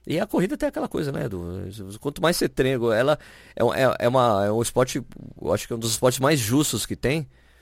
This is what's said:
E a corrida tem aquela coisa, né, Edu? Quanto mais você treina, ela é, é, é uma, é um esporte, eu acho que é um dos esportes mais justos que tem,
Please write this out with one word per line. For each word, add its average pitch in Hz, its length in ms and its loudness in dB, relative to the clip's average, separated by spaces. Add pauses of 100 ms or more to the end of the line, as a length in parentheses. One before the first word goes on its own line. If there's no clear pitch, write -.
E - 140 -2
a - 80 -2
corrida 262 300 -2
tem 294 100 -2
aquela 269 200 -6
coisa, 143 240 -4
né, 151 140 -6
Edu? 95 160 -8 (580)
Quanto 147 220 -8
mais 170 140 4
você - 140 0
treina, 127 440 2
ela 135 240 4 (380)
é, - 80 0
é, 120 360 4
é 120 80 2
uma, 120 380 4
é 104 60 2
um 113 100 0
esporte, 127 400 0 (400)
eu 80 120 -2
acho - 140 -2
que 123 60 -8
é - 20 -4
um 113 40 -4
dos 117 120 -2
esportes 127 280 2
mais 139 200 2
justos 120 460 0
que 104 100 -6
tem, 139 320 -2 (340)